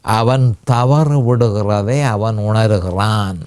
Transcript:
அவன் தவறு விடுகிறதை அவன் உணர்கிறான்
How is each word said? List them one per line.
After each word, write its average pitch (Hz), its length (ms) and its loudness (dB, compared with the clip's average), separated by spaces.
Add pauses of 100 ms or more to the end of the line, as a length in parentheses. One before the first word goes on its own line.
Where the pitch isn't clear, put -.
அவன் 120 540 0 (100)
தவறு 143 540 2
விடுகிறதை 113 840 0
அவன் 110 340 -2
உணர்கிறான் 104 1120 0